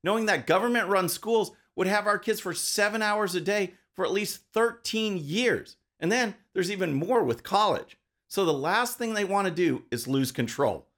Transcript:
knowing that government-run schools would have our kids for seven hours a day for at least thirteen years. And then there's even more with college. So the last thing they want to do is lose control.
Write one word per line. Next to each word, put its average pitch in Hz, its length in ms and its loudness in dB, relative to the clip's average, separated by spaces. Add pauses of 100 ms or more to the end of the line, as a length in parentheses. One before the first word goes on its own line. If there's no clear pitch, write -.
knowing 214 240 0
that 165 200 0
government-run 196 640 2
schools 214 420 -2 (240)
would 185 120 0
have 202 200 0
our 208 100 2
kids 214 220 -2
for 175 140 -6
seven 208 480 0
hours 208 340 0
a 175 60 0
day 190 320 0 (200)
for 185 120 -2
at - 60 0
least 202 420 -4
thirteen 220 640 0
years. 165 580 -2 (240)
And 165 100 -2
then 233 260 0 (180)
there's 185 180 0
even 180 220 -2
more 185 300 2
with 123 200 -2
college. 196 540 0 (320)
So 196 160 2
the 160 80 2
last 190 440 0
thing 226 160 -4
they 208 120 0
want 196 240 0
to 165 40 -6
do 151 380 2
is 120 160 -6
lose 131 240 0
control. 113 560 -2 (100)